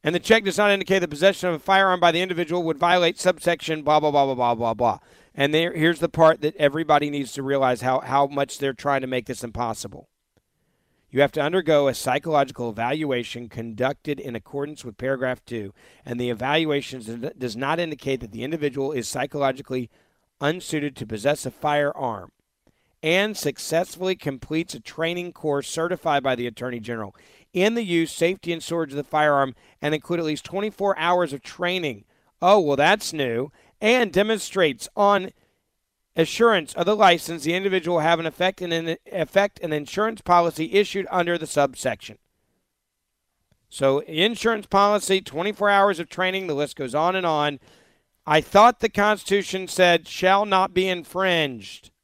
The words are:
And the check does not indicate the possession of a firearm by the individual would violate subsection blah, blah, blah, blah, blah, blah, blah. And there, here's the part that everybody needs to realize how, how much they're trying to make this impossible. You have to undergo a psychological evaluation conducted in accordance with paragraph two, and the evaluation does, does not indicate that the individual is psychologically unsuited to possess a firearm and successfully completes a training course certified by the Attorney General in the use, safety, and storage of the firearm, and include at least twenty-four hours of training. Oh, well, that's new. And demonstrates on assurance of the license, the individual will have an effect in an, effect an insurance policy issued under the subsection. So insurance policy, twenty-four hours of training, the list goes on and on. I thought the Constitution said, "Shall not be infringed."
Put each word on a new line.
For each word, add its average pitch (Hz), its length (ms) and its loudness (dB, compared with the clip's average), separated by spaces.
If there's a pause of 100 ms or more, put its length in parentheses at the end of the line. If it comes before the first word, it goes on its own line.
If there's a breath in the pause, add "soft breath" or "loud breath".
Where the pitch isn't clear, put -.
And 151 100 0
the 175 60 0
check 220 240 4
does 185 140 -2
not 208 120 4
indicate 196 300 2
the 175 80 -2
possession 180 400 2
of 165 80 -2
a - 20 -8
firearm 190 400 4
by 170 140 6
the 170 100 0
individual 175 400 -2
would 160 160 -2
violate 175 400 2
subsection 170 640 0
blah, 151 160 4
blah, 151 140 2
blah, 139 120 4
blah, 135 120 0
blah, 120 180 2
blah, 113 200 -2
blah. 113 240 0 (360 soft breath)
And 143 180 0
there, 165 200 0
here's 165 260 2
the 170 100 -2
part 160 340 4
that 151 120 -2
everybody 147 560 2
needs 143 220 -6
to 139 100 -8
realize 131 380 0
how, 127 180 0
how 139 300 0
much 139 300 -4
they're 139 140 -2
trying 139 280 -2
to 131 80 -8
make 127 180 -4
this 127 160 -10
impossible. 113 680 -8 (1040)
You 135 120 2
have 139 100 4
to 156 80 -4
undergo 151 480 2
a 120 60 -2
psychological 135 720 -2
evaluation 120 800 -6
conducted 123 720 -6
in 123 160 -10
accordance 143 480 -10
with 113 140 -14
paragraph 127 440 -4
two, 107 300 -10 (320 soft breath)
and 123 160 -8
the 123 80 -2
evaluation 135 760 -2
does, 117 300 -10
does 120 240 -8
not 143 240 -2
indicate 139 400 -4
that 117 100 -12
the 113 140 -10
individual 143 480 -4
is 120 160 -6
psychologically 131 800 -4 (500)
unsuited 147 580 -4
to 110 100 -10
possess 110 400 -2
a 127 40 -6
firearm 143 800 -2 (720)
and 196 360 0
successfully 175 800 -4
completes 156 580 -6
a 120 60 -14
training 175 520 -6
course 143 340 -4
certified 165 560 -2
by 131 120 0
the 120 120 -4
Attorney 120 320 -8
General 110 380 -10 (380 soft breath)
in 202 200 2
the 233 100 -2
use, 170 280 0
safety, 175 400 -2
and 165 100 -6
storage 165 280 -4
of 139 80 -8
the 143 40 -6
firearm, 143 520 2 (260 soft breath)
and 147 140 0
include 170 260 -4
at 160 60 -4
least 151 180 -4
twenty-four 196 540 -2
hours 175 340 2
of 139 100 -12
training. 175 600 -6 (380)
Oh, 196 180 8
well, 143 160 2
that's 170 380 2
new. 131 360 -2 (300 soft breath)
And 226 320 2
demonstrates 190 840 0
on 202 360 2 (880)
assurance 180 560 2
of 170 100 -2
the 208 120 2
license, 175 480 2
the 165 100 0
individual 185 420 0
will 151 60 2
have 165 180 2
an 165 60 -4
effect 185 340 -2
in 175 120 -4
an, 165 240 -2 (100)
effect 196 540 -2
an 160 120 -4
insurance 208 480 -4
policy 170 540 2
issued 196 360 0
under 175 280 0
the 156 80 -8
subsection. 131 720 -2 (1500)
So 135 300 2
insurance 208 680 -2
policy, 196 540 2
twenty-four 202 500 -2
hours 196 300 4
of 165 80 -10
training, 185 380 -4
the 156 80 -4
list 143 220 -4
goes 131 180 -6
on 165 200 2
and 185 100 -2
on. 147 360 0 (680 soft breath)
I 156 140 4
thought 220 400 6
the 226 80 -2
Constitution 196 800 -2
said, 175 400 2
"Shall 196 360 2
not 190 300 0
be 185 140 0
infringed." 165 1040 -4 (140)